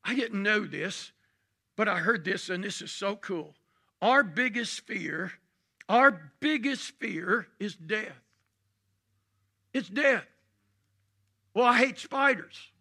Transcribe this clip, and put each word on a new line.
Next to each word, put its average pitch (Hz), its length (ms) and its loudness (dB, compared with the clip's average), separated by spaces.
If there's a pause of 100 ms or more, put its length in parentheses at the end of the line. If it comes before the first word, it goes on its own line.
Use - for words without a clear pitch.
I 247 120 -2
didn't 226 280 -2
know 208 180 4
this, 151 500 -8 (640)
but 208 120 0
I 185 120 0
heard 185 240 0
this, 185 260 -4
and 185 140 -4
this 202 180 -6
is - 100 -12
so 202 240 -4
cool. 170 400 -8 (460)
Our 262 220 6
biggest 226 640 -2
fear, 175 460 -6 (560)
our 208 500 4
biggest 277 600 -2
fear 190 480 -2 (120)
is 202 160 -6
death. 165 460 -8 (1500)
It's 262 160 -4
death. 254 360 2 (1300)
"Well, 240 120 4
I 240 120 6
hate 240 200 2
spiders." - 840 -2